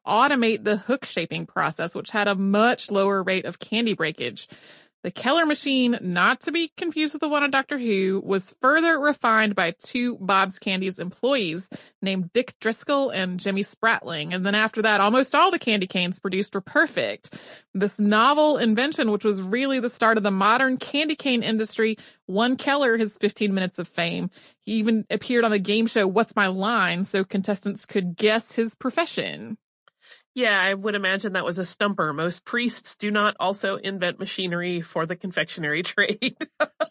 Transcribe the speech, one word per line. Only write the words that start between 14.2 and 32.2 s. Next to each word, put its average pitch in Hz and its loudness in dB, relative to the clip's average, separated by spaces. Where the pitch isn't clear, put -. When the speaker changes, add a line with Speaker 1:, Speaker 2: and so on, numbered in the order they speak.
Speaker 1:
And 185 -2
then 202 0
after 220 0
that, 208 4
almost 247 4
all 339 6
the 349 0
candy 202 0
canes 180 -2
produced 196 -4
were 196 -4
perfect. 156 -2
This 196 -2
novel 254 4
invention, 240 2
which 208 0
was 202 2
really 254 0
the 240 -2
start 226 2
of 202 -2
the 202 2
modern 233 4
candy 302 -2
cane 247 0
industry, 220 0
won 233 2
Keller 277 2
his 214 -2
fifteen 202 0
minutes 185 -2
of 170 -6
fame. 175 -4
He 208 -8
even 220 2
appeared 233 0
on 220 4
the 208 2
game 208 2
show 214 2
What's 196 0
My 202 4
Line, 190 0
so 190 0
contestants 202 -4
could 180 -4
guess 214 2
his 226 -2
profession. 214 -4
Speaker 2:
Yeah, 214 2
I 190 2
would 202 -4
imagine 196 -2
that 185 -2
was 170 -4
a 180 -2
stumper. 180 -2
Most 165 -4